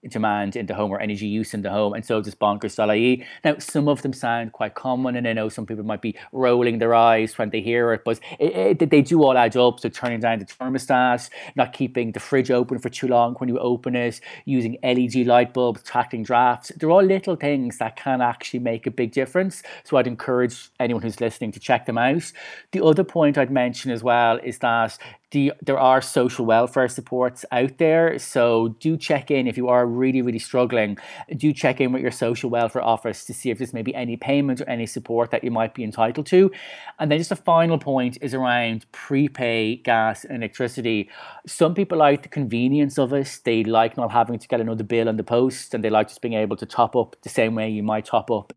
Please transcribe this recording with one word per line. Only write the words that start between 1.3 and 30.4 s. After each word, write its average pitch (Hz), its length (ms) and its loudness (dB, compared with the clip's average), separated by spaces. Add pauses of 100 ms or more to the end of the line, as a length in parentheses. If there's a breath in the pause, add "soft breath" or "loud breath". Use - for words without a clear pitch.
in 107 80 -6
the 98 80 -6
home, 101 240 0
and 110 140 -10
so 110 160 0
does 98 120 -10
bonkers 104 400 -2
dot 107 140 0
I 107 80 4
E. 123 280 2 (200 loud breath)
Now, 151 140 0
some - 280 -2
of 143 140 2
them 135 140 -4
sound 117 380 -4
quite 104 220 -6
common, 127 400 -4
and 120 140 -2
I 113 60 0
know 107 160 -2
some 107 160 -10
people 107 180 -8
might 107 160 -6
be 110 160 -4 (160 loud breath)
rolling 120 460 2
their 117 160 4
eyes 113 420 6
when 107 140 -4
they 110 100 -2
hear 117 320 0
it, 110 100 -2
but 117 160 -2 (200 loud breath)
it, 180 420 2
it, 156 100 2
they 147 120 8
do 160 200 4
all 131 140 6
add 120 220 4
up. 123 200 4
So 117 120 -4
turning 120 300 -6
down 113 180 0
the 98 80 -8
thermostat, 127 840 0 (260 loud breath)
not 127 200 0
keeping 120 380 -4
the 104 60 -8
fridge 131 320 0
open 123 280 0
for 123 100 -6
too 127 200 -6
long 120 260 2
when 127 160 -4
you 117 80 -2
open 123 360 -2
it, 120 280 -2 (240 loud breath)
using 127 360 -2
L 127 160 2
E 127 80 2
D 123 160 0
light 123 300 4
bulbs, 123 300 -2
tracking 120 400 -4
drafts, 123 560 0
they're 156 120 0
all 185 120 8
little 190 340 2
things 139 400 -2
that 110 200 -6
can 131 260 -2
actually 123 380 -4
make 117 260 -4
a 123 40 -2
big 117 220 -4
difference. 180 500 -2 (220 loud breath)
So 139 140 2
I'd 123 80 2
encourage 123 640 -2 (100)
anyone 120 220 -2
who's 110 180 -6
listening 113 320 -4
to - 80 -14
check 123 240 0
them 113 140 -4
out. 139 340 0 (400 loud breath)
The - 100 -2
other 160 220 4
point 147 320 0
I'd 131 140 0
mention 127 400 -2
as 117 120 -4
well 120 400 2
is 120 180 -10
that 117 360 0 (360 loud breath)
the, 143 200 0 (100)
there 135 160 0
are 131 240 6
social 127 420 0
welfare 120 440 2
supports 123 640 -4
out 131 260 -2
there. 165 400 2
So 117 600 2
do 160 160 0
check 147 340 -2
in 135 160 2
if 110 100 -4
you 123 120 -2
are 123 180 4
really, 127 360 0
really 117 180 -2